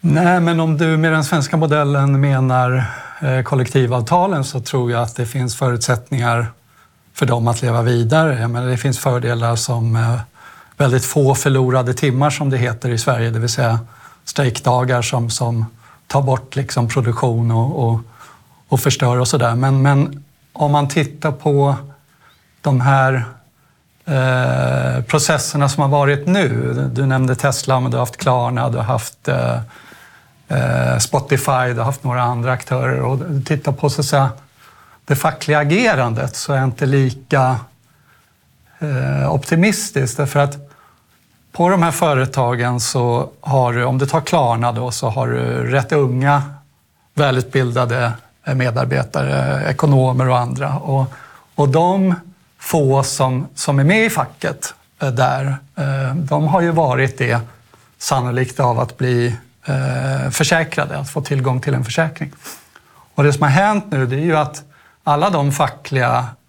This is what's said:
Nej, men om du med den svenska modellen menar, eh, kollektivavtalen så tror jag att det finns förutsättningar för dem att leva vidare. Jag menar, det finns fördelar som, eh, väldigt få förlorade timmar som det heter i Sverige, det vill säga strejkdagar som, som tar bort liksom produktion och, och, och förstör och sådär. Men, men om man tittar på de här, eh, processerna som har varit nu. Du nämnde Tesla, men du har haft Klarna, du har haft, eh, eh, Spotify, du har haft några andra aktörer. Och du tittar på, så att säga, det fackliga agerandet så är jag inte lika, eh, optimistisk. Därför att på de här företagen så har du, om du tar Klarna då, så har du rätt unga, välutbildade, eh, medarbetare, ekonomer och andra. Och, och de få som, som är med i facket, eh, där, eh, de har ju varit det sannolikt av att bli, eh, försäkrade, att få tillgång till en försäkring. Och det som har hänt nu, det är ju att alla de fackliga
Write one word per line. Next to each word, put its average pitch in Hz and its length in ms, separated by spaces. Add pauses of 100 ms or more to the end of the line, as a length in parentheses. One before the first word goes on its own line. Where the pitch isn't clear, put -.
Nej, 175 400
men 165 200
om 160 180
du 160 180
med 160 160
den 156 120
svenska 147 320
modellen 143 640
menar, 131 640 (360)
eh, 131 220
kollektivavtalen 131 1000
så 135 160
tror 123 320
jag 120 100
att 113 140
det 123 100
finns 123 300
förutsättningar 120 880 (680)
för - 120
dem 117 220
att 117 140
leva 117 200
vidare. 123 580
Jag 117 100
menar, 120 160
det 127 100
finns 123 220
fördelar 120 580
som, 113 400
eh, 113 220 (580)
väldigt 131 280
få 139 300
förlorade 127 600
timmar 139 360
som 143 200
det 135 60
heter 120 320
i 117 100
Sverige, 117 320
det 113 80
vill 117 100
säga 113 300 (460)
strejkdagar 127 760
som, 117 280
som 117 360 (400)
tar 143 160
bort 131 340
liksom 123 320
produktion 117 640
och, 120 380
och, 113 120 (680)
och 131 120
förstör 123 400
och 123 80
sådär. 120 260
Men, 135 280
men 139 420 (280)
om 147 200
man 143 160
tittar 151 440
på 139 420 (840)
de 135 200
här, 131 440 (800)
eh, 127 1000
processerna 147 640
som 143 140
har 139 60
varit 143 380
nu. 127 480 (180)
Du 135 140
nämnde 131 280
Tesla, 135 460
men 127 100
du 120 60
har 123 60
haft 123 140
Klarna, 123 540
du 120 60
har 120 80
haft, - 440
eh, 123 300 (880)
eh, 127 500
Spotify, 131 760
du 117 60
har 117 60
haft 139 200
några 123 180
andra 120 300
aktörer. 127 480
Och 127 180
du 147 240
tittar 147 300
på, - 180
så 147 100
att 143 60
säga, 135 220 (760)
det 143 120
fackliga 151 420
agerandet 139 760
så - 160
är 139 40
jag 135 80
inte 131 220
lika, 131 720 (1200)
eh, 139 540
optimistisk. 160 840
Därför 143 240
att 143 160 (960)
på 170 160
de 185 140
här 170 80
företagen 127 920
så 120 500 (100)
har 131 320
du, 120 120
om 131 140
du 139 80
tar 160 140
Klarna 120 520
då, 120 180
så - 180
har 120 200
du 120 420
rätt 135 220
unga, 139 500 (720)
välutbildade, 123 1000 (320)
eh, 139 100
medarbetare, 131 1160
ekonomer 131 580
och 127 100
andra. 131 400
Och, 135 340 (420)
och 143 140
de 180 460 (440)
få 139 440
som, 131 520
som 139 240
är 139 60
med 214 220
i 214 40
facket, - 640 (280)
eh, 139 80
där, 131 460 (200)
eh, 135 380
de 147 340
har 175 120
ju 170 100
varit 135 480
det 120 200 (600)
sannolikt 127 600
av 123 200
att - 180
bli, 120 380 (280)
eh, 135 680
försäkrade, 160 680
att 143 120
få 156 100
tillgång 131 400
till 139 140
en 127 100
försäkring. 156 480 (840)
Och 143 100
det 147 80
som 147 100
har 147 80
hänt 202 400
nu, 135 160
det 127 100
är 143 40
ju 160 160
att 151 260 (420)
alla 151 260
de 143 220
fackliga 127 720 (220)